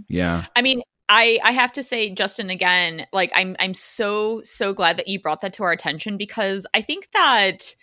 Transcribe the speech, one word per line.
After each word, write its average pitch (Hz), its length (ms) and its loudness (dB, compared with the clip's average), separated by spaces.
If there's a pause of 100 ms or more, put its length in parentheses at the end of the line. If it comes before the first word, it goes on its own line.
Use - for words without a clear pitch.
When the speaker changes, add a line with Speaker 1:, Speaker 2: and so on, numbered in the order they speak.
Speaker 1:
Yeah. 87 360 0 (120)
Speaker 2:
I 240 60 2
mean, 254 200 0 (260)
I, 226 340 6
I 226 100 4
have 247 200 2
to 277 100 -6
say, 226 280 -4
Justin, 196 400 -4
again, 180 600 0
like, 190 220 0
I'm, 185 240 0
I'm 190 160 -2
so, 214 680 -4
so - 280 -4
glad 175 260 2
that - 100 -6
you 190 120 -4
brought 151 200 -2
that 196 140 -6
to - 100 -8
our 175 80 2
attention, 165 440 -4
because 196 580 -4
I 220 80 4
think 339 300 -8
that, 233 720 4